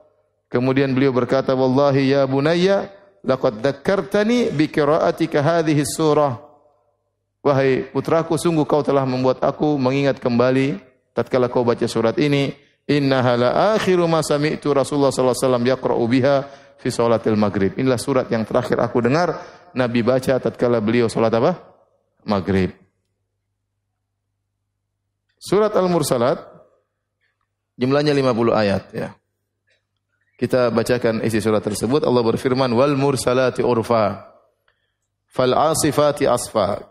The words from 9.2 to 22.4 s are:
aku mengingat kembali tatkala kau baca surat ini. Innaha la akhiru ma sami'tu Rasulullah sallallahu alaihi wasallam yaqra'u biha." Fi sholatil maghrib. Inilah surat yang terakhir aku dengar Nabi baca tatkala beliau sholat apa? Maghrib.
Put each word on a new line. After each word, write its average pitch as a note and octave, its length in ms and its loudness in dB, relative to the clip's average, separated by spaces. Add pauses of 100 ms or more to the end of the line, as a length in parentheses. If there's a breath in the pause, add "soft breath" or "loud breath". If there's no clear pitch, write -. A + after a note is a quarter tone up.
aku D3+ 320 0
mengingat C3+ 480 -2
kembali C3 560 0 (320)
tatkala B2 400 0
kau B2 160 0
baca A#2 160 0
surat A2+ 320 0
ini. C#3+ 400 0 (340 soft breath)
Innaha C3+ 480 2
la B2 120 2 (260)
akhiru F3+ 340 2
ma D#3+ 140 0
sami'tu D3 500 -2
Rasulullah C#3 380 0
sallallahu B2+ 240 0
alaihi - 100 -4
wasallam B2 220 2
yaqra'u B2+ 400 0
biha." C3+ 300 2 (420 loud breath)
Fi - 80 -6
sholatil A#2 480 0
maghrib. G#2 400 0
Inilah C3 240 0
surat C3 320 -2
yang A2+ 160 -2
terakhir - 320 -2
aku A#2+ 240 -2
dengar D3+ 320 0 (400 loud breath)
Nabi B2 260 -2
baca B2+ 380 0
tatkala A#2+ 400 0
beliau A2+ 320 0
sholat A2+ 240 0
apa? D3 240 0 (640)
Maghrib. F#2+ 500 0 (2750)